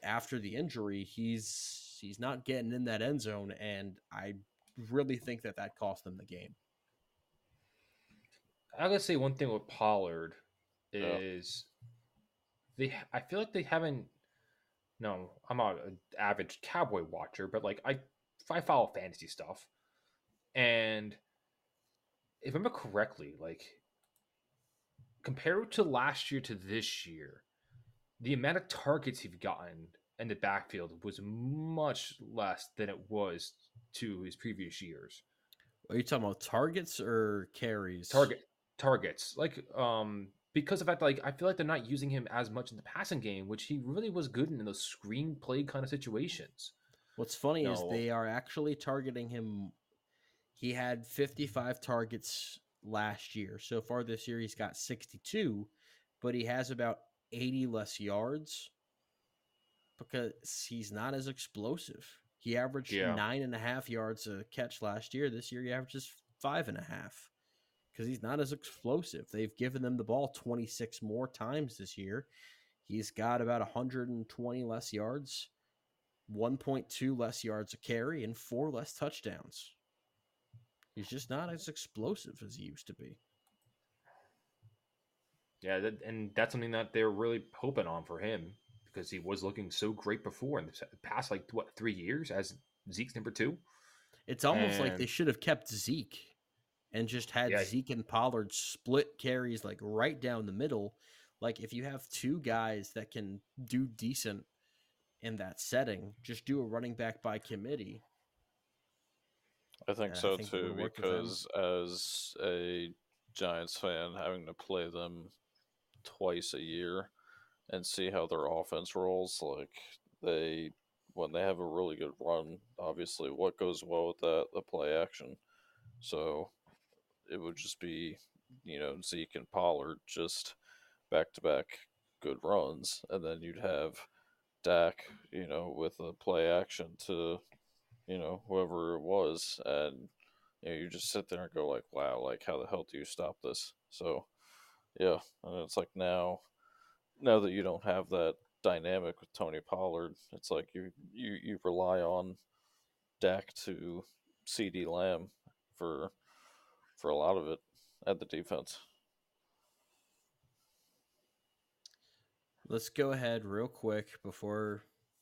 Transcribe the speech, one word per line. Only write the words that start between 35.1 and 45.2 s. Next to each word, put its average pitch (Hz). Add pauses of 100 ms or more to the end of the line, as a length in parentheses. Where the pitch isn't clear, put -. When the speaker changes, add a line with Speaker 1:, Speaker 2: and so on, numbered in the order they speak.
Speaker 1:
Are 110
you 123
talking 120
about 98
targets 165
or 107
carries? 95
Speaker 2:
Target, 135 (360)
targets. 98
Like, - (120)
um, 107 (240)
because 156
of 170
that, 170
like, 143
I 143
feel 170
like 185
they're 175
not 147
using 139
him 127
as 117
much 123
in 110
the -
passing -
game, 98
which 107
he 147
really 196
was 175
good 139
in, 143
in 107
those 101
screen 139